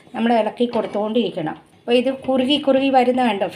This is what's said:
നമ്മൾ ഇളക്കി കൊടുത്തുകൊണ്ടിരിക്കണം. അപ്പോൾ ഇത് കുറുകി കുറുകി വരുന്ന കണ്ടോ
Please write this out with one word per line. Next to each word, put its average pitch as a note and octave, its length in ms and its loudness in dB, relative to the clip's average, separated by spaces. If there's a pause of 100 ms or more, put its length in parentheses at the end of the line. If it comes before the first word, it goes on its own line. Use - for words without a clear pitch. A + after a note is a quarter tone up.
(140)
നമ്മൾ A3+ 160 0 (100)
ഇളക്കി G#3+ 340 -2
കൊടുത്തുകൊണ്ടിരിക്കണം. G3+ 840 -4 (240)
അപ്പോൾ A#3+ 200 0
ഇത് B3 80 0 (180)
കുറുകി C4 300 0 (100)
കുറുകി C4+ 300 2
വരുന്ന B3+ 300 4
കണ്ടോ G3+ 300 -2